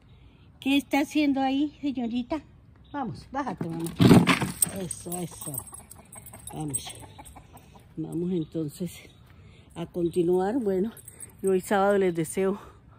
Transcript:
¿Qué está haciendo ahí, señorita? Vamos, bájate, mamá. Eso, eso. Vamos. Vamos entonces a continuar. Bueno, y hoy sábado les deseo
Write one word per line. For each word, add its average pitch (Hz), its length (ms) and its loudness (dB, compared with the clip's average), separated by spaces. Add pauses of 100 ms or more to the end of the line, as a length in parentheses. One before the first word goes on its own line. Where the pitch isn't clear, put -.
(600)
¿Qué 277 160 2
está 277 240 2
haciendo 285 400 2
ahí, 269 400 0
señorita? 247 640 -4 (480)
Vamos, 254 400 -8
bájate, 185 380 -6
mamá. 165 220 -6 (880)
Eso, - 380 -10
eso. 160 460 -8 (880)
Vamos. 147 420 -8 (1040)
Vamos 160 360 -4
entonces 160 640 -6 (760)
a 170 120 -8
continuar. 180 720 2
Bueno, 202 340 0 (500)
y 190 60 0
hoy 190 120 4
sábado 202 380 4
les 185 160 4
deseo 190 440 0 (400)